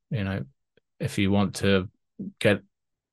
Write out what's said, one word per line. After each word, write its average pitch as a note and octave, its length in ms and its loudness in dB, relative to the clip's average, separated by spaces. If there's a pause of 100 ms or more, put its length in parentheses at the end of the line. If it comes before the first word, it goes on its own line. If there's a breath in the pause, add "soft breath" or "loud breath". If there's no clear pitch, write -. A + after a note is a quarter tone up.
(100)
know, G2 320 -4 (560)
if - 200 -6
you F#2+ 120 2
want G2 260 0
to G2 320 2 (500)
get G#2 240 2 (500)